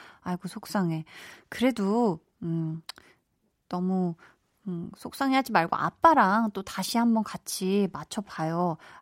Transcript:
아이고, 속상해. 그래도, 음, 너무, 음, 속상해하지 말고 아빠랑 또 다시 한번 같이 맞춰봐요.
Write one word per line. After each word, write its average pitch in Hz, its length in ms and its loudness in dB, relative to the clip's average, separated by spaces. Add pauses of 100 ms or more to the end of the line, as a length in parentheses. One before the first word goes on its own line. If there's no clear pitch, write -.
(220)
아이고, 180 260 -8
속상해. 170 560 -4 (460)
그래도, 220 720 0 (220)
음, 165 400 -4 (840)
너무, 180 480 0 (520)
음, 175 280 -6
속상해하지 269 560 -2
말고 175 240 2
아빠랑 220 800 4
또 190 100 -8
다시 - 340 -6
한번 226 260 4
같이 190 680 -2
맞춰봐요. 165 840 -4 (240)